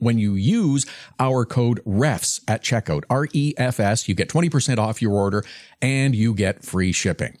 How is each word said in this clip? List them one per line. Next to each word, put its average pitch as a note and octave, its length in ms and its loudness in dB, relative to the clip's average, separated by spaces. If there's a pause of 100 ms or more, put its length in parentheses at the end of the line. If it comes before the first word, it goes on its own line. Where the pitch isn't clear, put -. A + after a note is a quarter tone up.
when A#2 180 2
you G#2 160 2
use C#3 520 2 (340)
our C3 240 2
code A#2+ 400 0
refs A2 640 0
at A2+ 160 -2
checkout, D#2+ 440 -2
R C#3 240 0
E D3 240 0
F B2 220 -2
S. G#2+ 300 0
You F#2+ 80 0
get E2+ 120 -2
twenty E3+ 220 2
percent B2+ 300 0
off A2 200 -2
your A2 120 2
order, G2+ 320 0 (360)
and C3+ 360 0
you A2 180 2
get G2 300 -2
free F#2 260 0
shipping. - 500 -2